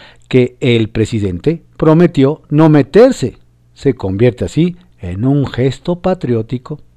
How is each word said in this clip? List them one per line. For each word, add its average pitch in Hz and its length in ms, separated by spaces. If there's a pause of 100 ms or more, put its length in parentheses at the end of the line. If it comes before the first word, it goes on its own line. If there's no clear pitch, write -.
(280)
que 123 320
el 117 300
presidente 107 760 (140)
prometió 156 720
no 156 180
meterse, 151 720 (360)
se 135 220
convierte 104 500
así 175 300 (240)
en 98 260
un 139 220
gesto 135 520
patriótico. 127 800 (180)